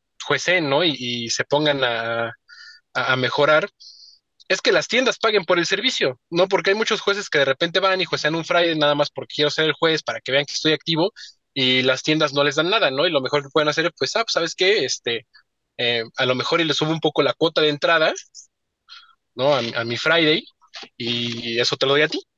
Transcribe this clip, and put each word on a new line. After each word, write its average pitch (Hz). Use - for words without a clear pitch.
juecen, 156
¿no? 143
Y, 147
y 120
se -
pongan 143
a, 117
a, -
a -
mejorar, 147
es 185
que 254
las 156
tiendas 240
paguen 214
por 175
el 165
servicio, 196
¿no? 175
Porque 190
hay 202
muchos 220
jueces 202
que 151
de 135
repente 170
van 190
y 170
juecean 151
un 160
Friday 170
nada 147
más 143
porque -
quiero 147
ser 156
el 147
juez, 160
para 113
que 127
vean 139
que -
estoy 156
activo, 165
y 127
las 131
tiendas 156
no 143
les 143
dan 160
nada, 196
¿no? 143
Y 175
lo 143
mejor 139
que 139
pueden 151
hacer 160
es, 170
pues, -
"Ah, 226
pues, -
¿sabes 165
qué? 185
Este, -
eh, 120
a 131
lo 127
mejor 160
y 165
le 147
subo 156
un 160
poco 156
la 131
cuota 160
de 151
entrada, 165
¿no? 139
A, 127
a 117
mi 117
Friday, 160
y 117
eso 120
te 135
lo 135
doy 147
a 160
ti", 320